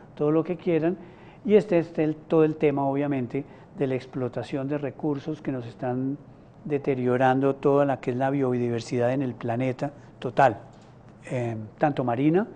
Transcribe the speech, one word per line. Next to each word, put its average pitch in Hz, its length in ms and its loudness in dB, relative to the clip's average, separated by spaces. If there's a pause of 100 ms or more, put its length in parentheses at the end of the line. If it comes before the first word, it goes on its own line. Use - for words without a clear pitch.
(140)
todo 151 160 2
lo 160 120 4
que 170 140 -4
quieran, 170 400 0 (480)
y 208 100 4
este 180 240 6
es 160 200 -2
el, 156 180 2
todo 160 280 4
el 156 120 2
tema, 139 280 2
obviamente, 139 600 -2 (340)
de 143 80 0
la 131 80 -2
explotación 127 720 -6
de 147 100 -4
recursos 143 640 -6
que 143 120 -6
nos 123 140 -6
están 131 520 -4 (460)
deteriorando 131 920 2
toda 143 300 2
la 135 160 -2
que 135 100 -4
es 120 60 -4
la 135 120 0
biodiversidad 123 840 0
en 139 100 -2
el 123 120 -4
planeta 123 580 -4 (260)
total, 127 400 4 (720)
eh, 120 260 -2 (220)
tanto 143 240 0
marina 147 540 2